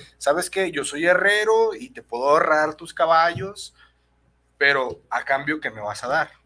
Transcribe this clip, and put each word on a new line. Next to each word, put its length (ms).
"¿Sabes 320
qué? 220
Yo 120
soy 220
herrero 680
y 180
te 100
puedo 280
ahorrar 460
tus 180
caballos, 800
pero 420
¿a 140
cambio 380
qué 80
me 120
vas 220
a 40
dar? 240